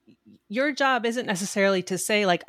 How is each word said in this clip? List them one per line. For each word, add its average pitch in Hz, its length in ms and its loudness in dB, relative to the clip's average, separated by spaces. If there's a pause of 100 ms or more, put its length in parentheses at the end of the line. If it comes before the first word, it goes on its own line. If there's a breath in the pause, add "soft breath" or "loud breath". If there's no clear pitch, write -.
(480)
your 269 240 0
job 262 340 0
isn't 233 200 -4
necessarily 196 580 0
to 185 120 -4
say, 208 300 0
like, 175 220 2